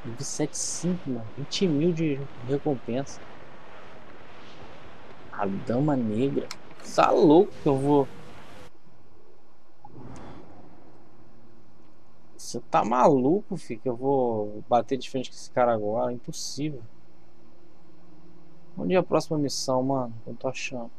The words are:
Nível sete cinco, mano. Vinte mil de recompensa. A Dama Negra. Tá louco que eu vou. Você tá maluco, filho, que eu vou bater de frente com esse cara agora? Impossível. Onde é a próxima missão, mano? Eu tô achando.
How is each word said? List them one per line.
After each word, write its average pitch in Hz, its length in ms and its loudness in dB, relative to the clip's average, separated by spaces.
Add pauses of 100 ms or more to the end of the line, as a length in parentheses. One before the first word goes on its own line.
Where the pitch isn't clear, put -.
Nível 123 220 -6
sete - 320 -2
cinco, - 520 -2
mano. 117 160 -4 (120)
Vinte 147 280 0
mil 165 280 6
de 156 260 2 (280)
recompensa. 135 760 0 (2000)
A 101 140 0
Dama 120 500 2
Negra. 127 520 2 (480)
Tá - 140 8
louco 170 420 10 (120)
que - 40 6
eu 139 100 6
vou. 143 300 6 (4000)
Você - 220 -4 (100)
tá - 160 6
maluco, 135 720 6
filho, 117 220 -6
que 131 100 -2
eu 120 60 0
vou 117 720 0
bater 123 280 4
de - 120 -4
frente 127 200 -4
com - 60 -8
esse - 140 -8
cara 123 240 4
agora? 113 400 0
Impossível. 139 680 -4 (1900)
Onde 180 160 2
é 185 40 8
a 175 60 6
próxima 156 340 2
missão, 131 440 2
mano? 131 320 0 (140)
Eu 113 80 -6
tô 131 140 -2
achando. 120 500 -6